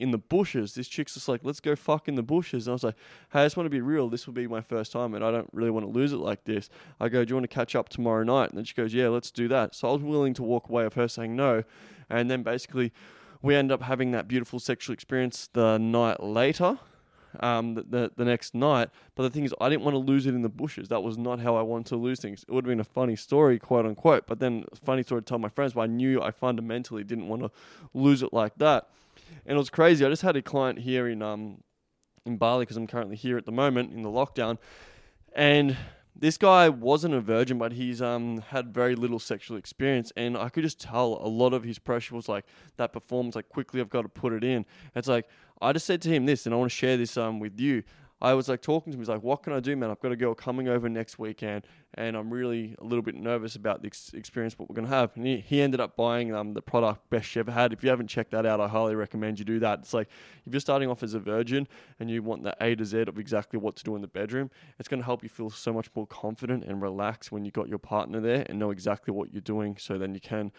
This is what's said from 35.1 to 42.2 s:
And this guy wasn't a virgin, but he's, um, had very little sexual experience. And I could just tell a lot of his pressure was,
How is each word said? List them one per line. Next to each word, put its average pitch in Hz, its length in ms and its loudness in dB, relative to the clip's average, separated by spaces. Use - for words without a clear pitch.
And 147 420 6
this 156 160 2
guy 185 320 10
wasn't 147 460 2
a 127 60 2
virgin, 117 380 2
but 117 140 -2
he's, 123 300 -4
um, 120 360 -2
had 120 260 -6
very 123 220 2
little 117 240 -2
sexual 110 360 -8
experience. 127 600 -2
And 120 200 -2
I 113 120 -4
could 160 160 -2
just - 160 -4
tell 120 400 0
a 110 80 -4
lot 120 240 4
of 123 100 0
his 117 160 -8
pressure 120 380 -4
was, 117 120 -10